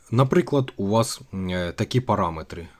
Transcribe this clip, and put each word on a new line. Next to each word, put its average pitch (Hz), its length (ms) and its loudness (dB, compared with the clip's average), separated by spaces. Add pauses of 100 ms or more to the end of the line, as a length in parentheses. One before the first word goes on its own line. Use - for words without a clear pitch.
(100)
наприклад, 135 640 2
у 98 120 -2
вас, 113 320 2 (140)
е, 90 380 -4
такі 110 280 -2
параметри. 87 680 -2 (120)